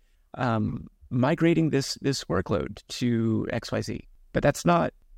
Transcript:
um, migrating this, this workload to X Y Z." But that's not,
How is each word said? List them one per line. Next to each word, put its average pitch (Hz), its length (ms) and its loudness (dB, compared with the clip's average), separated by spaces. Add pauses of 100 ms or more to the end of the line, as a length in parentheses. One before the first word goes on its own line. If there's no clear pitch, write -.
(340)
um, 110 520 -2 (240)
migrating 160 600 2
this, 135 320 0
this 135 220 0
workload 107 640 -2
to 113 640 0
X - 220 -6
Y 110 80 -2
Z." - 260 -8 (260)
But 127 100 0
that's - 220 2
not, 165 280 4 (260)